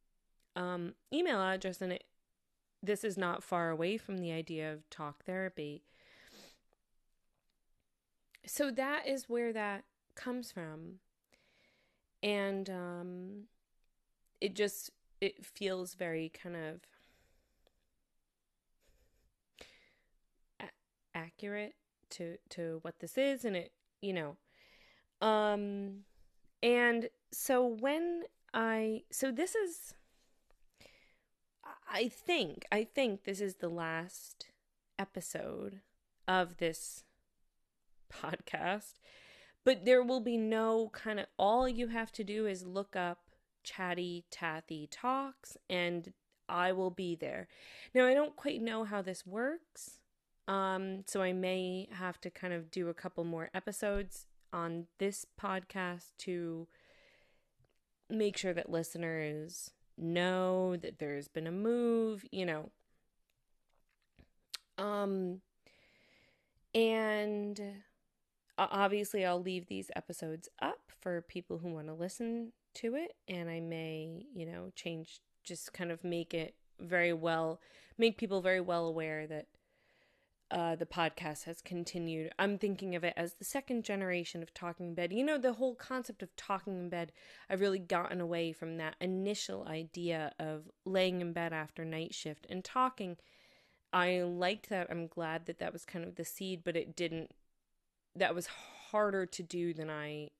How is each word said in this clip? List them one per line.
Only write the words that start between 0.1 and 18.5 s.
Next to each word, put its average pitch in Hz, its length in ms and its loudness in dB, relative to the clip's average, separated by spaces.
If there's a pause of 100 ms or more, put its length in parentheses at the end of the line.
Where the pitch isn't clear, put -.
um, 180 400 -4 (180)
email 285 300 2
address, 190 400 0
and 185 100 0
it, - 140 -6 (760)
this 202 220 0
is 196 140 0
not 180 240 0
far 170 280 2
away 170 280 2
from 190 200 -6
the 170 140 -2
idea 160 400 -4
of 151 160 -12
talk 147 360 -8
therapy." 180 600 -4 (2500)
So 285 240 0
that 269 360 0
is 269 220 -2
where 233 240 0
that 208 320 -2 (300)
comes 247 380 -6
from. 165 480 -10 (1200)
And, 196 480 0
um, 180 800 -8 (920)
it 196 140 -2
just, 202 360 -2 (300)
it - 240 -2
feels 185 500 -4
very 160 340 -2
kind 175 280 -10
of 160 240 -6 (3750)